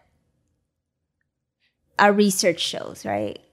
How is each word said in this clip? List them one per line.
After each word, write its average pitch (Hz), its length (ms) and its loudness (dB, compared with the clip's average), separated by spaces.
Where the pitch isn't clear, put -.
our 208 140 6
research 196 480 2
shows, - 440 -8
right? 104 340 -6